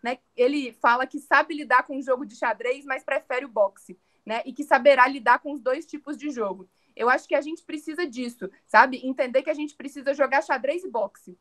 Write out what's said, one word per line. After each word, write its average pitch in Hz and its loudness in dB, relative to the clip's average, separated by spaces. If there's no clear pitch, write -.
né? 247 -4
Ele 254 0
fala 254 2
que 285 -12
sabe 302 2
lidar 269 0
com 269 -10
o 277 -8
jogo 254 -2
de 208 -18
xadrez, 247 -4
mas 277 -6
prefere 269 -4
o 262 -16
boxe, 202 -2
né? 220 -4
E 269 -14
que 294 -8
saberá 269 6
lidar 247 2
com 285 -8
os 277 -10
dois 262 -4
tipos 294 -12
de 285 -10
jogo. 196 -6
Eu 226 0
acho 285 0
que 320 -2
a 311 2
gente 311 -10
precisa 311 -8
disso, 240 -10
sabe? 247 4
Entender 262 -2
que 311 -8
a 311 -2
gente 294 -8
precisa 277 -8
jogar 269 2
xadrez 311 -4
e 370 -10
boxe 202 -8